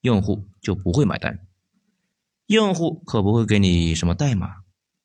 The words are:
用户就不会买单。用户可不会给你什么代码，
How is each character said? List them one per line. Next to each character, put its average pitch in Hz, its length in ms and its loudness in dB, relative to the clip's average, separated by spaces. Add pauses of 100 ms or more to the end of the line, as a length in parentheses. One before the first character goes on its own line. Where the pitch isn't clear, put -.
用 117 220 2
户 104 260 -4 (140)
就 98 120 -4
不 92 180 -2
会 143 120 0
买 87 140 -2
单。 - 280 -10 (1000)
用 208 280 2
户 160 300 -4
可 110 180 -2
不 104 120 2
会 117 100 2
给 104 140 2
你 85 360 2
什 87 120 -2
么 85 80 0
代 135 200 0
码， 90 280 -6 (420)